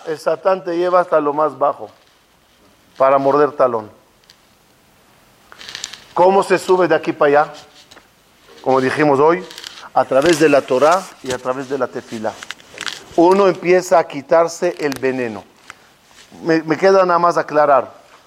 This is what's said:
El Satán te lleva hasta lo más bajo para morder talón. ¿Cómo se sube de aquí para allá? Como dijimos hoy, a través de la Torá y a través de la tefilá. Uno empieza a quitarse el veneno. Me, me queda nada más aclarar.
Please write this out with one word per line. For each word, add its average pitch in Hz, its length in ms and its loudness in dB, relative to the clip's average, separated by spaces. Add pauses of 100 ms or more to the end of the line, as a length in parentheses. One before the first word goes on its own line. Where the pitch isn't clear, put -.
El 151 120 -8
Satán 185 440 -2
te 170 140 -6
lleva 180 240 2
hasta 170 200 0
lo 147 120 -2
más 147 260 -2
bajo 135 320 -4 (1040)
para 135 220 4
morder 139 340 2
talón. 117 380 -2 (2250)
¿Cómo 190 280 2
se 180 160 0
sube 185 280 0
de 160 80 2
aquí 156 180 -2
para 151 160 0
allá? 147 240 2 (1080)
Como 131 180 0
dijimos 135 380 0
hoy, 170 260 2 (500)
a 131 100 0
través 143 340 2
de 156 100 4
la 143 120 4
Torá 147 420 0 (200)
y 131 100 -8
a 123 60 -6
través 127 300 -8
de 139 100 -6
la 127 80 -2
tefilá. 113 460 -10 (840)
Uno 190 320 4
empieza 180 500 0
a 165 80 0
quitarse 165 720 -2
el 147 220 -4
veneno. 123 440 -6 (1000)
Me, 160 200 0
me 156 140 -4
queda 190 280 4
nada 175 140 0
más 170 180 0
aclarar. 143 560 0 (340)